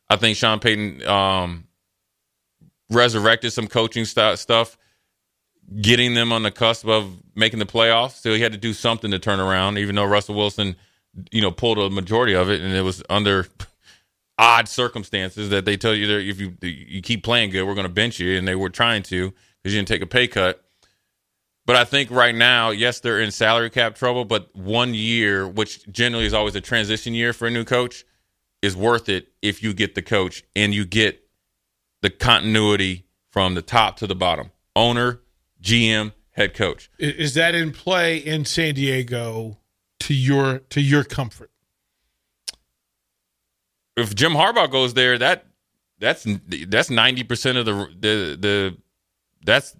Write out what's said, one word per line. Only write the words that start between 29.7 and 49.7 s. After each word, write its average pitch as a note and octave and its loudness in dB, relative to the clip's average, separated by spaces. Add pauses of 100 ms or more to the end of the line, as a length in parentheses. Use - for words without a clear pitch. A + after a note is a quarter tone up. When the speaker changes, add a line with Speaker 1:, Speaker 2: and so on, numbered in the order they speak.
Speaker 1:
get G2 -2
the F#2+ -6
coach F#2 -4 (120)
and G#2 2
you G#2 -2
get G2+ 0 (760)
the G2+ 0
continuity G#2 2 (240)
from F#2 0
the F2 -4
top A2 0
to A2 -6
the F#2+ -4
bottom. F2 -2 (260)
Owner, A#2+ 2 (400)
G A2+ 4
M, G#2+ -2 (180)
head G#2 -2
coach. - -4 (100)
Speaker 2:
I-, - -4
is D3 -4
that E3 2
in E3 -2
play E3+ -2
in D#3 -4
San D#3 -2
Diego A#2+ -4 (400)
to - -2
your, C3+ 2 (120)
to D3 0
your C#3+ 4
comfort? - -10 (2500)
Speaker 1:
If A2 -2
Jim B2 2
Harbaugh F3 2
goes C3 0
there, B2 4
that, C#3+ 0 (540)
that's, G#2+ -2 (420)
that's G#2+ 2
ninety B2 -2
percent B2+ -2
of A#2 -2
the, A2 0
the, G2 -4
the, G2 -2 (640)
that's, A#2 0